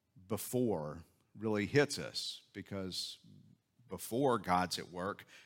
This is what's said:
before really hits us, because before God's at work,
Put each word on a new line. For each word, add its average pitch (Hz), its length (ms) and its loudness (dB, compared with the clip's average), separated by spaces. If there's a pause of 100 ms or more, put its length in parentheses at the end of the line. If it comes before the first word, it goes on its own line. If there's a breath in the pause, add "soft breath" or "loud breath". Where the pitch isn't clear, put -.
(280)
before 90 760 0 (340)
really 104 280 0
hits 139 300 4
us, - 440 -6 (120)
because 95 680 -6 (680)
before 123 520 2
God's 90 400 2
at - 120 -12
work, 90 320 -6 (220 loud breath)